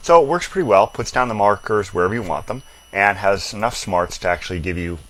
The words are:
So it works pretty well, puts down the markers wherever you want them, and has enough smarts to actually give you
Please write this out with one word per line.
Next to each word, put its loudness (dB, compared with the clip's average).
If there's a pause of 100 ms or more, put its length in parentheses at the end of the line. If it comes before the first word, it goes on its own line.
So 6
it 2
works -2
pretty -2
well, 6
puts -8
down 0
the -4
markers 0
wherever 2
you -4
want -6
them, -8 (300)
and 2
has 0
enough -2
smarts -2
to -2
actually -4
give -4
you -6 (100)